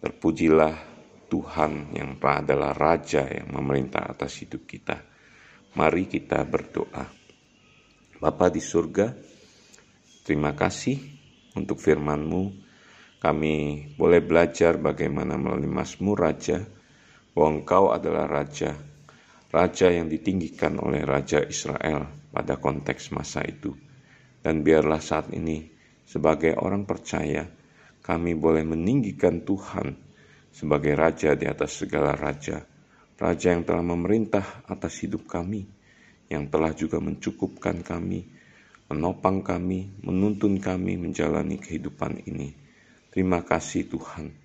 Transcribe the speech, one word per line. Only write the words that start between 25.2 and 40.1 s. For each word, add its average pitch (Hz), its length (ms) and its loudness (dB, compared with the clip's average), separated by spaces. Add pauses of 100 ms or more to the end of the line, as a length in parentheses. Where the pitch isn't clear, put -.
ini, 80 400 -4 (320)
sebagai 78 560 2
orang 98 240 -2
percaya, 78 640 -4 (560)
kami 85 320 0
boleh 80 320 4
meninggikan 87 800 2
Tuhan 87 480 -4 (560)
sebagai 73 480 0
Raja 78 400 4
di 71 80 -2
atas 71 320 -4
segala 71 400 0
raja, 71 440 -6 (540)
Raja 87 380 2
yang 85 80 0
telah 87 240 0
memerintah 98 800 0
atas - 400 -8
hidup 92 240 -8
kami, 92 320 -4 (640)
yang 73 240 -6
telah 78 240 2
juga 78 240 -4
mencukupkan 87 880 -6
kami, 92 400 -6 (640)
menopang 92 560 -2
kami, 92 560 -4
menuntun 98 560 0